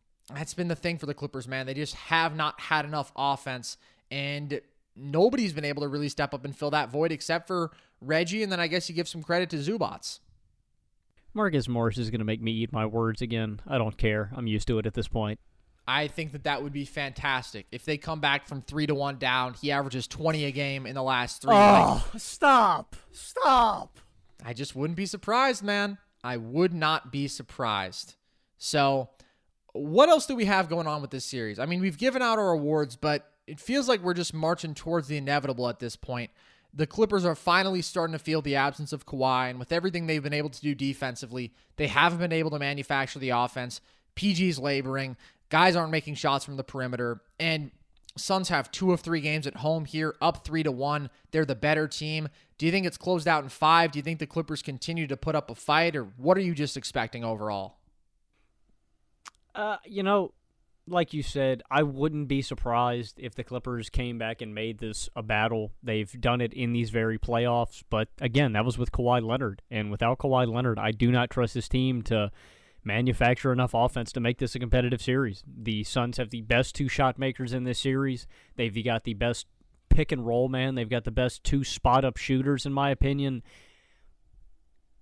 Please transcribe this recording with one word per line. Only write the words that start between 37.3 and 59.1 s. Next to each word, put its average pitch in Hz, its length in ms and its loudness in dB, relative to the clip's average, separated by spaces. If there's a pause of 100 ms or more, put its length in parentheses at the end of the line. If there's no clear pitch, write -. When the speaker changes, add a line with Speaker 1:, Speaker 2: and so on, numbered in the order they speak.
Speaker 1:
finally 185 460 2
starting 165 320 -2
to 156 60 -6
feel 156 220 0
the 139 140 -2
absence 139 380 0
of 143 120 -10
Kawhi, 127 440 0
and 123 100 -10
with 127 140 -8
everything 170 340 -2
they've 156 160 0
been 147 80 -4
able 147 200 -2
to - 100 -16
do 147 140 -2
defensively, 127 760 -6 (240)
they 151 120 -2
haven't 165 320 6
been 170 120 -2
able 160 200 0
to 151 80 -4
manufacture 139 600 -2
the 131 120 -2
offense. 123 500 -2 (340)
P 196 180 0
G's 175 260 2
laboring. 135 580 -2 (320)
Guys 170 260 6
aren't 160 160 0
making 156 240 -2
shots 139 300 2
from 139 100 -12
the 135 80 -6
perimeter, 123 560 -4 (200)
and 156 320 -2 (460)
Suns 190 320 0
have 151 220 0
two 185 220 2
of 165 80 0
three 170 200 -2
games 151 260 -2
at - 100 -8
home 156 280 0
here, 156 360 -2
up 165 240 2
three 160 180 0
to 151 80 2
one. 139 380 -4 (220)
They're 160 140 2
the 135 100 -2
better 151 340 2
team. 156 400 -6 (280)
Do 147 80 -2
you 165 60 4
think 190 140 2
it's 175 120 -4
closed 175 300 0
out 156 160 4
in 135 60 -12
five? 165 420 6
Do 143 80 -4
you 139 40 -6
think 160 160 -4
the 156 80 -4
Clippers 156 340 -4
continue 156 460 -6
to 139 100 -4
put 160 180 -2
up 147 140 -2
a 120 60 -10
fight, 160 420 4
or 127 60 -2 (120)
what 147 220 4
are 196 40 2
you 175 140 0
just 143 220 -2
expecting 117 480 -6
overall? 107 540 -4 (1700)